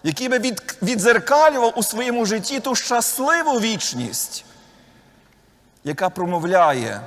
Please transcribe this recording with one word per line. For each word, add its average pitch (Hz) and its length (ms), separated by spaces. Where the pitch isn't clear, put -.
який 165 260
би 254 100
від-, 220 420
віддзеркалював 240 920
у 233 80
своєму 240 420
житті 220 340
ту 262 160
щасливу 269 840
вічність, 143 880
яка 151 260
промовляє 170 960